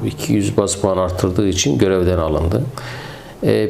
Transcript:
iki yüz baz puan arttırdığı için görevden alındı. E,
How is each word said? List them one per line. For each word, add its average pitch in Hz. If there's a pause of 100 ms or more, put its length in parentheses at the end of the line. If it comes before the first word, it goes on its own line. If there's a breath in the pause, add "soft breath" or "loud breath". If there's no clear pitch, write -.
iki -
yüz 101
baz 101
puan 95
arttırdığı 92
için 123
görevden 92
alındı. 82 (800 loud breath)
E, 107